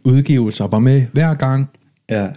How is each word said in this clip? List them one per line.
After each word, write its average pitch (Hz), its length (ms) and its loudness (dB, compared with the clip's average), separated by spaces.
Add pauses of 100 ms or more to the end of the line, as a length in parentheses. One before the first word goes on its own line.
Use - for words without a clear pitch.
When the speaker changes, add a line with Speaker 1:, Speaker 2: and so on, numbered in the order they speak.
Speaker 1:
udgivelser 127 640 0
var 107 120 0
med 131 240 2 (100)
hver 156 220 0
gang. 135 360 -2 (400)
Speaker 2:
Ja, 101 260 -2